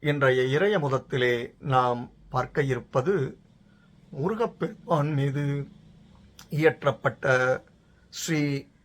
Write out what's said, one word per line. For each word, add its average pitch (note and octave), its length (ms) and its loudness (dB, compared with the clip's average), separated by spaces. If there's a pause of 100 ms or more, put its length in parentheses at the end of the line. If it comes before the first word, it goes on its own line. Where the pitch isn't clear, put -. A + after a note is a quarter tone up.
இன்றைய C#3 420 2 (120)
இறைய G3 240 2
முதத்திலே B2+ 800 0
நாம் B2 440 0 (260)
பார்க்க B2+ 340 -2
இருப்பது C3 520 0 (960)
முருகப்பெருமான் E3+ 1040 -2
மீது C#3 300 -2 (1040)
இயற்றப்பட்ட C#3+ 840 0 (760)
ஸ்ரீ D#3 300 -4 (440)